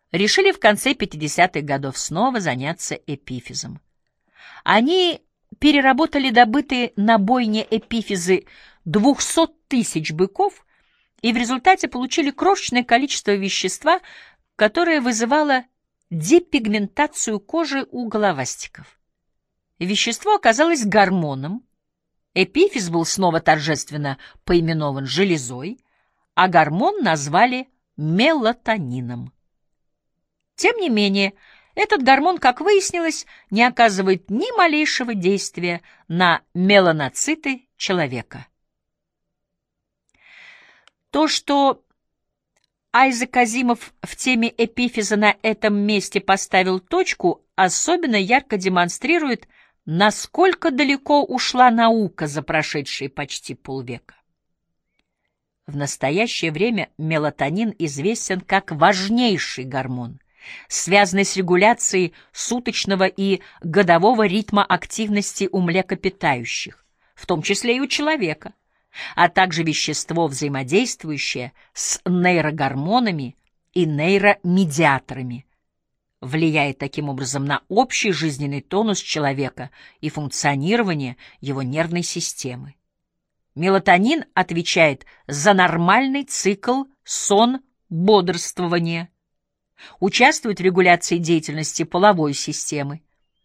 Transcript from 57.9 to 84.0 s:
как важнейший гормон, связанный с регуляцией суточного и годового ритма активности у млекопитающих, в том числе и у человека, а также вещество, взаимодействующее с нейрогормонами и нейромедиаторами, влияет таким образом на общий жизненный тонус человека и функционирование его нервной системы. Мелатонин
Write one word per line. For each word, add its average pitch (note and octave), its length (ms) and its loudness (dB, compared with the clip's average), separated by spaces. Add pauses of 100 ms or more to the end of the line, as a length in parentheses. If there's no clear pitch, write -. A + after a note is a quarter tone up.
как - 300 -2
важнейший F#3+ 960 0
гормон, B2+ 540 -8 (480)
связанный G3 580 2
с - 100 -6
регуляцией F#3 800 2 (180)
суточного G3 720 -2
и F#3+ 360 0 (200)
годового F#3 640 4
ритма G#3 380 0
активности G3+ 880 -2
у G3 100 -2
млекопитающих, E3+ 1200 -4 (300)
в - 100 -20
том E3+ 160 -2
числе A#3 360 -2
и C4 40 -2
у C#4 60 -4
человека, D4 640 -4 (640)
а E3+ 140 4
также E3+ 340 0
вещество, D#3+ 640 -2
взаимодействующее C#3 1300 -4 (200)
с - 320 -6
нейрогормонами D#3+ 1300 0 (380)
и F3+ 120 2
нейромедиаторами, D#3 1600 0 (720)
влияет D3+ 600 0
таким C#3+ 300 -6
образом C3+ 360 -6
на C#3+ 220 -2
общий A3 440 0
жизненный C#3+ 500 -4
тонус G#3 380 -2
человека C#3 720 -4 (320)
и D3+ 80 -6
функционирование D3 1080 -2 (260)
его C3+ 200 -6
нервной D#3+ 400 -4
системы. C#3 720 -10 (800)
Мелатонин F#3+ 800 2